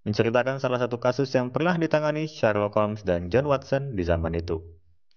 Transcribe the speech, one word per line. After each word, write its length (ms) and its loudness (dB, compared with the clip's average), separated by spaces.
Menceritakan 640 0
salah 160 0
satu 160 -2
kasus 400 0
yang 160 0
pernah 240 0
ditangani 480 0
Sherlock 480 0
Holmes 320 0
dan 240 0
John 160 2
Watson 480 -2
di 80 -4
zaman 320 0
itu. 240 -2